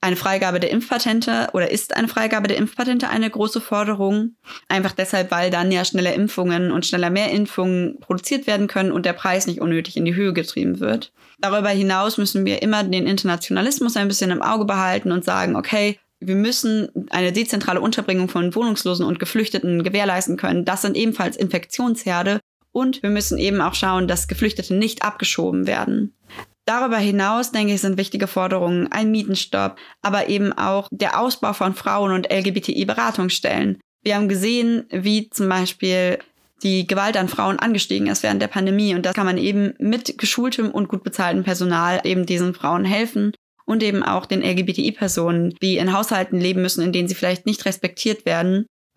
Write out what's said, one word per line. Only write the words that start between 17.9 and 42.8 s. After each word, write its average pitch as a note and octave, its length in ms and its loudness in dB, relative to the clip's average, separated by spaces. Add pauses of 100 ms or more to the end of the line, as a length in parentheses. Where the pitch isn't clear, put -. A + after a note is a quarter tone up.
von F3 260 0
Wohnungslosen G3+ 520 0
und E3+ 140 -2
Geflüchteten F3 640 0
gewährleisten F#3+ 520 0
können. F3+ 300 0
Das F#3+ 160 -2
sind - 160 0
ebenfalls A3 400 0
Infektionsherde. G3 1000 0 (340)
Und B3+ 280 0
wir G3+ 80 0
müssen G3+ 300 0
eben G3 220 0
auch E3+ 120 0
schauen, F#3 340 0
dass F3 200 0
Geflüchtete G3+ 480 -2
nicht A3 280 0
abgeschoben F#3 640 -2
werden. - 480 -2 (520)
Darüber A#3 320 0
hinaus, G#3 540 2
denke G#3 220 2
ich, F#3+ 80 0
sind F#3+ 160 0
wichtige G3+ 300 -2
Forderungen F3+ 640 0
ein G#3+ 180 2
Mietenstopp, G3+ 680 0 (240)
aber G3 280 0
eben G3+ 240 2
auch G3 380 -2
der G3 280 -2
Ausbau A#3 340 0
von F#3+ 200 2
Frauen- G3 380 0
und F#3 180 0
L-G-B-T-I-Beratungsstellen. F#3+ 1500 0 (240)
Wir G#3 120 2
haben G#3 120 2
gesehen, A3+ 640 2
wie G#3+ 380 0
zum G3 200 0
Beispiel F#3 720 0 (420)
die F#3+ 240 2
Gewalt G3 320 0
an F#3 120 0
Frauen G3 280 0
angestiegen G#3 500 0
ist G3+ 140 0
während G3+ 200 0
der G#3 60 0
Pandemie. G3 460 2
Und F3 120 0
da F#3 80 0
kann G3+ 120 0
man F3+ 120 2
eben G3+ 420 2
mit A#3 380 -2
geschultem A#3+ 520 0
und G#3 200 -2
gut G3 140 -4
bezahltem F#3 400 0
Personal F3+ 600 0
eben F3+ 220 0
diesen F3 280 0
Frauen F3+ 320 0